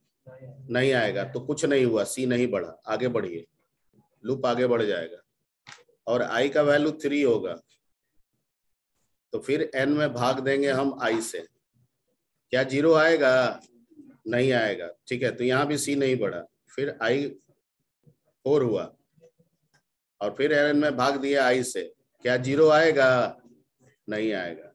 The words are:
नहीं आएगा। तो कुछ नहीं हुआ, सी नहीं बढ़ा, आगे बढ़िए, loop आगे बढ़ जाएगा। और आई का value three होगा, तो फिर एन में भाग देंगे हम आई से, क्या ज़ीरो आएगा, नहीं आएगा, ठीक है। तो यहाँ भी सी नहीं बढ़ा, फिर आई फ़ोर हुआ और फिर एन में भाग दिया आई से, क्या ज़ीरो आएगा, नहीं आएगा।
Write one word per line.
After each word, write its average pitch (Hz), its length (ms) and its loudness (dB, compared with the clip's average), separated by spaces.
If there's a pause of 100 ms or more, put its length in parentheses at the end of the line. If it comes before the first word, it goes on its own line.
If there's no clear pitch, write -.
(680)
नहीं 127 260 0
आएगा। 101 320 0
तो - 160 -10
कुछ 147 240 -4
नहीं 139 200 2
हुआ, 110 200 2
सी 127 200 -6
नहीं 123 240 0
बढ़ा, 90 280 -6 (100)
आगे 113 220 -2
बढ़िए, 92 360 -6 (800)
loop 127 220 -4
आगे 123 220 2
बढ़ 117 160 2
जाएगा। 87 340 -4 (920)
और 120 140 0
आई 120 280 -2
का 151 140 0
value 147 360 2
three 143 240 -2
होगा, 92 360 0 (1700)
तो 110 60 -4
फिर 156 360 -2
एन 135 160 0
में 147 220 0
भाग 127 280 0
देंगे 139 300 0
हम 135 300 -2
आई 113 220 0
से, 85 220 -10 (1080)
क्या 127 120 2
ज़ीरो 143 300 2
आएगा, 139 640 4 (680)
नहीं 123 260 0
आएगा, 98 360 -2 (180)
ठीक 127 160 -6
है। 117 80 0
तो 120 120 -6
यहाँ 131 240 0
भी 147 100 -4
सी 143 180 -4
नहीं 131 220 0
बढ़ा, 90 260 -4 (260)
फिर 139 320 -8
आई 131 260 -2 (1160)
फ़ोर 139 180 4
हुआ 98 280 -2 (1300)
और 104 120 -6
फिर 147 200 -2
एन 147 240 2
में 147 200 0
भाग 139 200 2
दिया 139 280 0
आई 127 180 2
से, 101 180 -8 (440)
क्या 123 140 2
ज़ीरो 143 320 4
आएगा, 135 640 4 (720)
नहीं 107 260 -4
आएगा। 87 420 -10